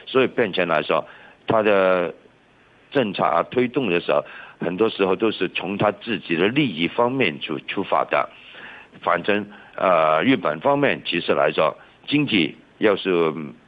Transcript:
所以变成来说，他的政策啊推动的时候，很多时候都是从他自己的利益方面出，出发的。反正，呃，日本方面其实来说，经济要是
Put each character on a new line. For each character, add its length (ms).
所 160
以 40
变 260
成 140
来 140
说， 240
他 160
的 500
政 220
策 80
啊 220
推 240
动 240
的 80
时 120
候， 120
很 160
多 140
时 160
候 100
都 140
是 200
从 280
他 140
自 260
己 180
的 120
利 200
益 200
方 240
面 280
出， 280
出 160
发 220
的。 220
反 200
正， 240
呃， 480
日 120
本 260
方 180
面 260
其 140
实 140
来 180
说， 260
经 180
济 300
要 160
是 360